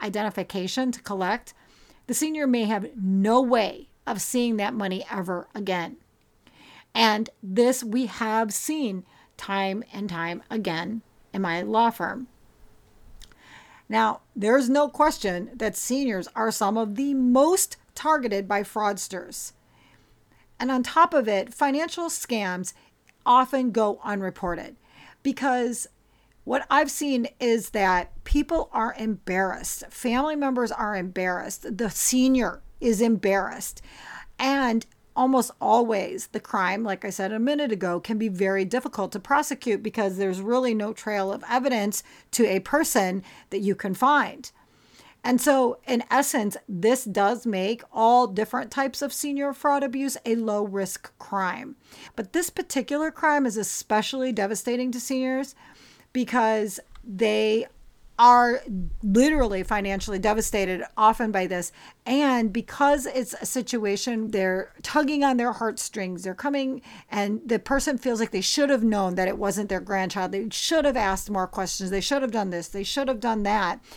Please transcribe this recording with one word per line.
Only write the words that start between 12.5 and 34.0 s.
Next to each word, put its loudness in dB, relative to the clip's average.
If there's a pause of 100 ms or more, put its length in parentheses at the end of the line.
Now, 0 (140)
there's 4
no 4
question 0
that -4
seniors -2
are 0
some 0
of -2
the 0
most 4 (180)
targeted 0
by 0
fraudsters. -4 (1040)
And -2
on 2
top 4
of 4
it, 0
financial -2
scams -4 (520)
often 4
go 0
unreported -6 (480)
because 0 (560)
what -2
I've 4
seen 0 (120)
is 0
that 2 (120)
people 2
are 0
embarrassed. -2
Family 0
members 0
are -2
embarrassed. -4
The -2
senior 2 (200)
is 2
embarrassed. 0 (560)